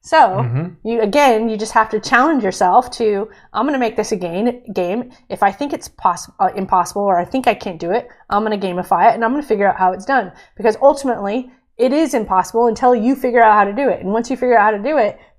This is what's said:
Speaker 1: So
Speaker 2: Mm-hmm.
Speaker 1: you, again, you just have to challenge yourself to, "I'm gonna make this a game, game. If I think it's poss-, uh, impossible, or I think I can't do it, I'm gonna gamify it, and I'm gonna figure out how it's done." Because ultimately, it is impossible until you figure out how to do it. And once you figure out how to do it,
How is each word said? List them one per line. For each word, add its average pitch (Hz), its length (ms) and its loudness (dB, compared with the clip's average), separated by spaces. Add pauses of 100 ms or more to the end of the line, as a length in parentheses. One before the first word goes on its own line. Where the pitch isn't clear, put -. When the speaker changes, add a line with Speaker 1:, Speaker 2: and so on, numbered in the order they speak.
Speaker 1:
So 320 120 2
Speaker 2:
Mm-hmm. 180 680 0
Speaker 1:
you, 226 140 -2
again, 226 480 2
you 220 80 -4
just 214 160 -8
have 220 160 2
to 214 100 -4
challenge 254 460 2
yourself 196 540 2
to, 208 280 0 (280)
"I'm 214 100 -2
gonna 285 140 -2
make 233 180 -2
this - 160 -4
a 220 40 -2
game, 185 440 -4 (140)
game. 190 380 -4 (180)
If 190 120 -4
I 202 80 4
think 285 220 -8
it's - 160 -10
poss-, - 500 -4
uh, 190 160 0
impossible, 190 480 -2
or 196 160 0
I 175 60 -2
think 254 240 -4
I 220 60 2
can't 180 260 -10
do 170 100 -6
it, 233 160 -2 (220)
I'm 202 140 0
gonna 214 160 -4
gamify 185 520 0
it, - 40 -2
and 226 100 -4
I'm 226 60 0
gonna 285 120 -2
figure 202 240 -2
out 190 120 0
how 185 140 2
it's 190 120 -10
done." 240 260 -2 (280)
Because 226 240 0
ultimately, 254 680 0 (280)
it 247 160 2
is 302 180 0
impossible 220 540 0
until 247 280 2
you 240 220 0
figure 247 260 2
out 214 120 6
how 208 100 4
to 202 80 -2
do 262 160 -2
it. 185 120 -2
And 185 120 -6
once 233 180 -2
you 262 60 -2
figure 247 220 2
out 208 60 4
how 214 80 4
to 202 180 -6
do 311 80 0
it, 214 200 -2 (200)